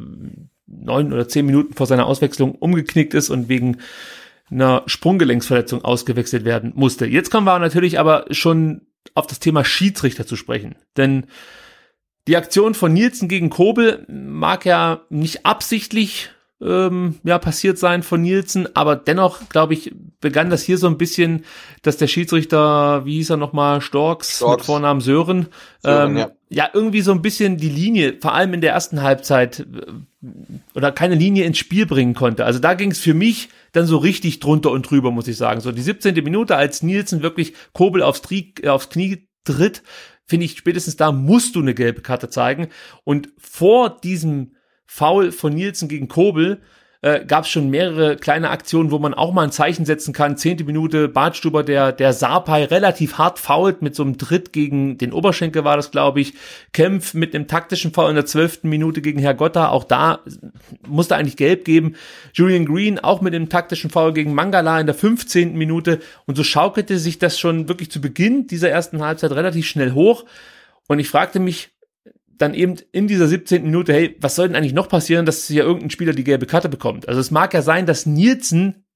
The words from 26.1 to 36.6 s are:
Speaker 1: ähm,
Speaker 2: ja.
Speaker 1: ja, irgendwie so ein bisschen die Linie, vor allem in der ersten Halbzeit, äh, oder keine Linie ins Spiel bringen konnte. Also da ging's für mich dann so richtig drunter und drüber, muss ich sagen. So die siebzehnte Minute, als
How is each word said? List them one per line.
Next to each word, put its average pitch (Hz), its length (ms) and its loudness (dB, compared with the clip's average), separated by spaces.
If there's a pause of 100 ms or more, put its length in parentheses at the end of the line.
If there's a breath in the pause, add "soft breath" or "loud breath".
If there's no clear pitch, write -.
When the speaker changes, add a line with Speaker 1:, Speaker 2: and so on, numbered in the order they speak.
Speaker 1:
ähm, 143 80 -2
Speaker 2:
ja. 113 120 -4 (180)
Speaker 1:
ja, 147 240 -2
irgendwie 214 300 0
so 196 100 4
ein 175 100 2
bisschen 202 360 0
die 156 100 -2
Linie, 160 520 0
vor 147 140 -2
allem 180 200 0
in 170 60 -4
der 160 120 2
ersten - 320 -4
Halbzeit, 135 560 0
äh, - 40 -12 (1120)
oder 139 160 0
keine 175 240 0
Linie 185 300 4
ins 165 140 -2
Spiel 196 280 0
bringen 123 280 2
konnte. 117 300 0
Also 120 140 -4
da 156 160 2
ging's 190 240 -2
für 160 160 2
mich 220 360 0 (200 soft breath)
dann 170 160 2
so 160 120 4
richtig 170 420 -2
drunter 151 320 2
und 127 180 -4
drüber, 127 220 2
muss 117 160 -6
ich 113 80 -6
sagen. 113 240 -2
So 123 100 -8
die 120 120 -8
siebzehnte 180 400 -2
Minute, 180 340 0
als 143 260 0